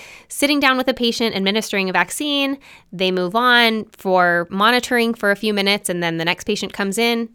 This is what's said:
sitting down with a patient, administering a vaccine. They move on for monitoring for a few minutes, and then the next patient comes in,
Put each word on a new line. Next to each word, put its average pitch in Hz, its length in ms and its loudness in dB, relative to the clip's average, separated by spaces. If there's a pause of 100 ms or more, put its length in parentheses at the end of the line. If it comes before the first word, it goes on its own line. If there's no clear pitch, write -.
(280)
sitting 285 320 0
down 262 180 2
with 254 100 0
a 254 60 -2
patient, 233 420 -2
administering 196 540 -2
a - 20 -8
vaccine. 277 680 -2 (320)
They 185 200 -2
move 185 260 -2
on 233 480 4 (120)
for 175 540 2
monitoring 233 600 0
for 214 180 0
a 202 60 2
few 214 160 -2
minutes, 202 380 0
and 175 120 -4
then 165 140 -2
the 165 80 -4
next 175 200 -2
patient 202 280 -4
comes 196 240 -4
in, 233 380 0